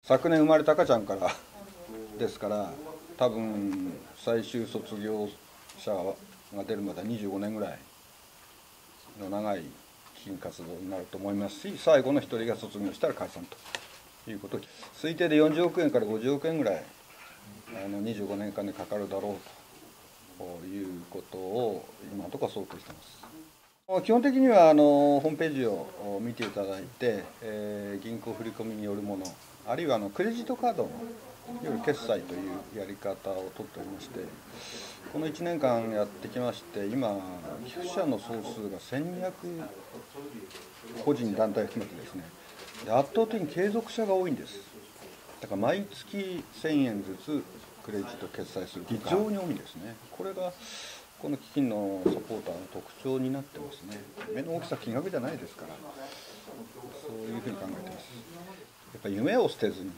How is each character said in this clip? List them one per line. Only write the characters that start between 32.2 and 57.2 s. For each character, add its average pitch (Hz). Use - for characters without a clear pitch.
と 90
い 90
う 95
や 98
り 98
方 98
を 95
と 110
っ 101
て 90
お -
り 92
ま 98
し -
て、 -
こ 151
の 160
一 156
年 170
間 117
や 104
っ -
て -
き 123
ま 123
し -
て、 101
今、 110
寄 -
付 -
者 185
の 120
総 110
数 110
が 92
千 139
二 180
百 180
個 143
人、 117
団 107
体 107
含 -
め -
て 90
で -
す -
ね。 87
で、 107
圧 139
倒 226
的 220
に 160
継 180
続 226
者 226
が 190
多 185
い 156
ん -
で -
す。 -
だ -
か 101
ら 98
毎 175
月 190
千 151
円 104
ず 95
つ 147
ク 107
レ 104
ジ 95
ッ -
ト 95
決 92
済 92
す -
る、 87
非 110
常 208
に 202
多 190
い 175
ん 135
で -
す -
ね。 110
こ 180
れ 190
が 180
こ 151
の 143
基 -
金 139
の 98
サ -
ポ 113
ー 98
タ 85
ー 85
の 85
特 -
徴 131
に 131
な 139
っ -
て 147
ま 143
す 139
ね。 202
目 131
の 165
大 165
き -
さ、 139
金 117
額 170
じ 175
ゃ 127
な 135
い 151
で -
す -
か -
ら、 -
そ 113
う 113
い 113